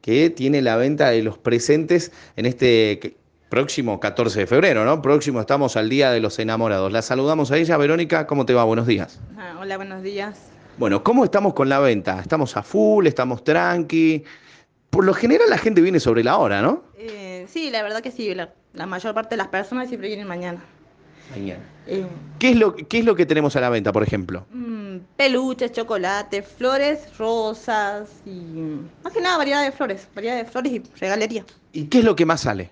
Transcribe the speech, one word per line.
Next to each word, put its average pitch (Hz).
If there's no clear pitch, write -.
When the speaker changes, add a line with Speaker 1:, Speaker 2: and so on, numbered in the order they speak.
Speaker 1:
que 139
tiene 139
la 117
venta 143
de 113
los 107
presentes 156
en 110
este 117
que-, -
próximo 120
catorce 104
de 95
febrero, 131
¿no? 151
Próximo 143
estamos 139
al 110
Día 135
de 117
los 107
Enamorados. 110
La 113
saludamos 135
a 143
ella. 165
Verónica, 156
¿cómo 139
te 127
va? 120
Buenos 113
días. 98
Speaker 2:
Ah, 175
hola, 196
buenos 190
días. 202
Speaker 1:
Bueno, 104
¿cómo 240
estamos 196
con 139
la 139
venta? 101
¿Estamos 151
a 101
full? 208
¿Estamos 127
tranqui? 160
Por 190
lo 190
general 320
la -
gente 208
viene 180
sobre 117
la 135
hora, 101
¿no? 214
Speaker 2:
Eh, 196
sí, 320
la 220
verdad 214
que 247
sí. 214
La, 175
la 160
mayor 190
parte 220
de 233
las 196
personas 247
siempre 208
vienen 208
mañana. 175
Speaker 1:
Mañana. 98
Speaker 2:
Eh. 190
Speaker 1:
¿Qué 254
es 233
lo, 214
qué 165
es 226
lo 226
que 170
tenemos 151
a 139
la 123
venta, 107
por 107
ejemplo? 95
Speaker 2:
Mm, 220
peluches, 254
chocolates, 202
flores, 277
rosas 220
y 165
más 370
que 427
nada 359
variedad 285
de 269
flores, 226
variedad 226
de 233
flores 247
y 214
regalería. 214
Speaker 1:
¿Y 156
qué 240
es 226
lo 214
que 170
más 160
sale? 98